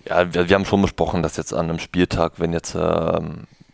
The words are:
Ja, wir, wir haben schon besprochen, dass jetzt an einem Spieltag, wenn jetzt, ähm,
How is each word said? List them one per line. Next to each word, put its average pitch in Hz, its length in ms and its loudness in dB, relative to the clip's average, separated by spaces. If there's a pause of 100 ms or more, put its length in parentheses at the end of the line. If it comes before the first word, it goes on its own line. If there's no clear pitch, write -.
Ja, 87 260 2
wir, 87 160 2
wir 98 60 6
haben 98 100 2
schon 98 180 4
besprochen, 85 400 0
dass 78 140 -2
jetzt - 140 -6
an 82 160 -2
einem 82 120 -4
Spieltag, 87 580 0
wenn 82 160 -2
jetzt, - 220 -6
ähm, 82 680 -2 (280)